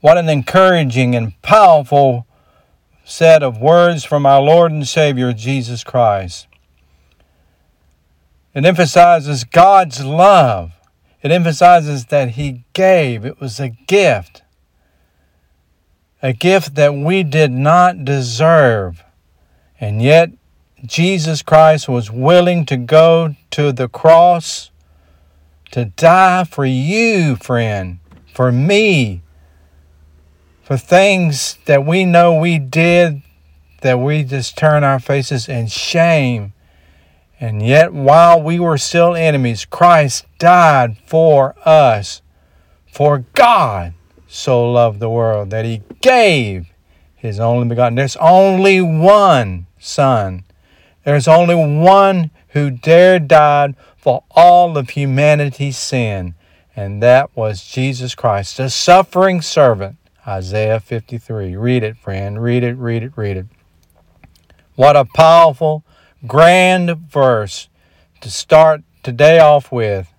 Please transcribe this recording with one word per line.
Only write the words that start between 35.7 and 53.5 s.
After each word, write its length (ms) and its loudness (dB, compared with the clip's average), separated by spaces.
And 260 -8
yet, 260 2
while 480 4
we 200 -4
were 180 -2
still 380 -2
enemies, 480 -4
Christ 600 0
died 640 2
for 600 0
us. 580 2
"For 380 -2
God 600 0
so 420 -4
loved 300 0
the 100 -6
world 400 -4
that 140 -8
he 180 -8
gave 720 -2
his 240 -10
only 260 -2
begotten." 300 -2
There's 200 -6
only 640 2
one 840 0
Son. 640 -4
There's 240 -2
only 300 4
one 760 2
who 200 -4
dared 560 2
died 480 2